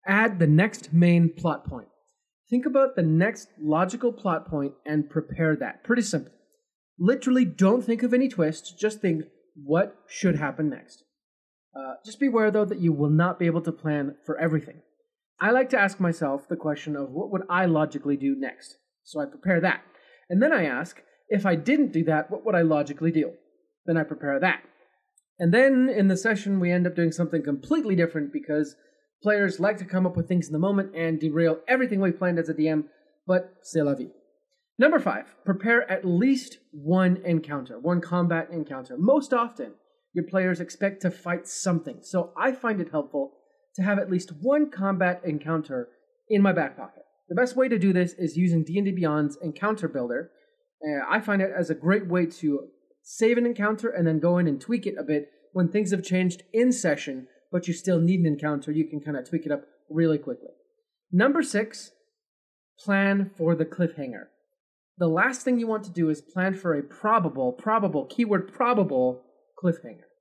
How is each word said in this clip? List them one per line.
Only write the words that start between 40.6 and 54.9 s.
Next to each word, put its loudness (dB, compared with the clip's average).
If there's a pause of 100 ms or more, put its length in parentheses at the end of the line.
expect -6
to -2
fight -8
something, -4
so -4
I 0
find -4
it -6
helpful -4 (420)
to -2
have 0
at -4
least -4 (100)
one 2
combat -2
encounter -4 (400)
in 4
my 4
back -2
pocket. -18 (240)
The -8
best 0
way 4
to 0
do 4
this 0
is -4
using 2
D -4
and 0
D 0
Beyond's 0
Encounter -4
Builder. -6 (500)
Uh, -4
I 2
find 0
it -2
as -2
a -2
great 0
way 0
to -4 (400)
save 2
an 0
encounter -2
and 0
then 2
go 2
in 2
and -2
tweak -4
it -6